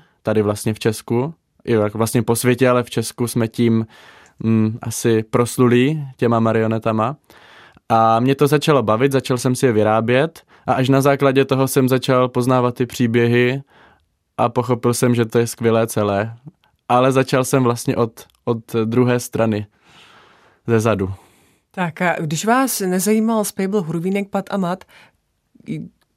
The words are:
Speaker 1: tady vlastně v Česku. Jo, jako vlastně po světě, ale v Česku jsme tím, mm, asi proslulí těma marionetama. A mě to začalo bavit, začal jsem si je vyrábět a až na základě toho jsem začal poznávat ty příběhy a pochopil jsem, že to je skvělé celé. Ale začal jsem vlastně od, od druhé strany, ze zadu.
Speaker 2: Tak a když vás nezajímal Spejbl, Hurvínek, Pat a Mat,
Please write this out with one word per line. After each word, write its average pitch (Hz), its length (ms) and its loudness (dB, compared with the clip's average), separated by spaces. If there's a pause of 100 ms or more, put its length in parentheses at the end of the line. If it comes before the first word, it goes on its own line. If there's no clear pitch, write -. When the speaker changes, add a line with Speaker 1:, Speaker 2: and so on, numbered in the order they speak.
(240)
Speaker 1:
tady 110 180 0
vlastně 104 320 -2
v 107 60 -10
Česku. 120 540 -4 (320)
Jo, 110 160 0
jako 104 160 -2
vlastně 113 260 0
po 117 120 0
světě, 123 340 2
ale 123 140 2
v 117 60 -14
Česku - 380 -6
jsme 113 200 -2
tím, 113 400 0 (560)
mm, 110 380 0
asi 113 420 -2
proslulí 127 840 0 (100)
těma 117 220 0
marionetama. 110 760 -2 (720)
A 113 300 4
mě 131 160 2
to 147 120 2
začalo 143 360 2
bavit, 110 280 2
začal 131 260 -2
jsem 127 180 -2
si - 100 0
je 127 60 4
vyrábět 113 680 0 (240)
a - 80 -2
až 127 160 0
na 135 120 4
základě 135 440 2
toho 135 220 0
jsem 131 220 2
začal 127 400 2
poznávat 123 460 0
ty 127 100 -2
příběhy 120 760 0 (760)
a 117 120 0
pochopil 120 440 0
jsem, 120 220 0
že 117 100 2
to 110 140 0
je 117 80 0
skvělé 113 400 0
celé. 104 480 -2 (540)
Ale 127 220 4
začal 131 320 0
jsem 131 200 0
vlastně 120 320 -2
od, 113 160 -2 (340)
od 120 120 -2 (280)
druhé 123 340 2
strany, 110 460 -2 (1000)
ze 113 120 2
zadu. 101 340 0 (580)
Speaker 2:
Tak 175 300 -8
a 180 180 0
když 160 260 -6
vás 247 340 0
nezajímal 208 640 0
Spejbl, 196 380 -4
Hurvínek, 180 480 -4
Pat 196 220 -4
a 202 60 -4
Mat, 185 260 -4 (1300)